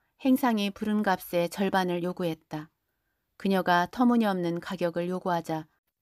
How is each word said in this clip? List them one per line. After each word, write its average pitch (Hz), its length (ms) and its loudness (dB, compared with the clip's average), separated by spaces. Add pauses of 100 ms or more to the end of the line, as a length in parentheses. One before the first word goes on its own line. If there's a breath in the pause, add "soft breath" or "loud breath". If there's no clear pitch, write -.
(220)
행상이 233 500 2
부른 214 320 -2
값의 180 460 0
절반을 185 520 0
요구했다. 165 720 -6 (680)
그녀가 180 540 2
터무니없는 202 680 2
가격을 175 500 -4
요구하자 170 580 -4 (340)